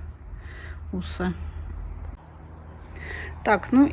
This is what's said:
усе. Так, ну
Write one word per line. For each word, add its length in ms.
усе. 400
Так, 280
ну 220